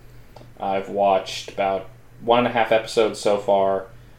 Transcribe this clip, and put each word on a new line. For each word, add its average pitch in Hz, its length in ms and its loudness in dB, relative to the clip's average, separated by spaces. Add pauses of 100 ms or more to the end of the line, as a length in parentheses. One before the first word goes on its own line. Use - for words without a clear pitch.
(580)
I've 98 300 -2
watched 98 600 0
about 98 400 -2 (300)
one 117 180 4
and 123 100 2
a - 40 -2
half 113 200 0
episodes 110 460 0
so 104 200 0
far. 98 480 0 (320)